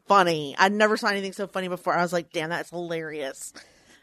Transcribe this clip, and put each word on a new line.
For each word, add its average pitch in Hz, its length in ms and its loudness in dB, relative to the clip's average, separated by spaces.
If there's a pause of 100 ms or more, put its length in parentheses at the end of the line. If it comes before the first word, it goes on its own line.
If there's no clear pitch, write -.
funny. 170 500 4
I 190 120 6
never 214 260 2
saw 220 120 -2
anything 196 260 -2
so 202 120 -6
funny 185 220 -6
before. 180 260 -2
I 170 80 2
was 175 120 0
like, 170 180 -2
"Damn, 160 180 -4
that's 160 200 -6
hilarious." 160 840 -8 (520)